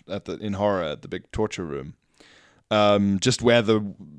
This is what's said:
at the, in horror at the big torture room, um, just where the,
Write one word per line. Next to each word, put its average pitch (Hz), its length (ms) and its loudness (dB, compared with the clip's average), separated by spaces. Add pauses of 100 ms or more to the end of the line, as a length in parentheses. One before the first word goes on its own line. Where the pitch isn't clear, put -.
at 95 160 -10
the, 92 120 -8
in 101 160 -8
horror 98 300 0
at 76 200 -8
the - 40 -18
big - 240 -10
torture 107 320 -4
room, 69 300 -10 (760)
um, 104 480 4
just 123 240 0
where 120 180 6
the, 107 320 0 (260)